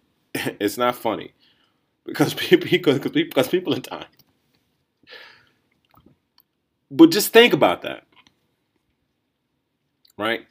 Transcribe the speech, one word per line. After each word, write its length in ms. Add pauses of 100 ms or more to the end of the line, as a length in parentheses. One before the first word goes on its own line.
<laughs> 280
it's 420
not 200
funny. 360 (720)
Because 300
<laughs> 0
people, 340
because, 300
because 140
people, 220
'cause 140
people 260
are 60
dying. 260 (2750)
But 200
just 220
think 200
about 300
that. 240 (2000)
Right? 340